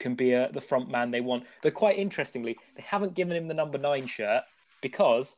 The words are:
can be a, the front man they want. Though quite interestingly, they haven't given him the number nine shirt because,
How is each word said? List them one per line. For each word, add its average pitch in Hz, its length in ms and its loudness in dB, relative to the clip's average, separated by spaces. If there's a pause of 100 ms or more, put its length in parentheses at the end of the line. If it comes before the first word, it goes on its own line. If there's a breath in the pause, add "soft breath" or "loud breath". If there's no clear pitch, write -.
can 123 160 -2
be 127 160 4
a, 123 180 2
the 139 100 -6
front 127 300 -2
man 120 220 0
they 120 80 0
want. 123 240 -2 (180 loud breath)
Though 156 80 4
quite 196 280 2
interestingly, 135 580 -4 (180 soft breath)
they - 80 -16
haven't 196 320 -2
given 175 220 0
him 165 100 -4
the 160 80 -6
number 151 240 0
nine 139 300 0
shirt 110 340 0 (380)
because, 131 580 2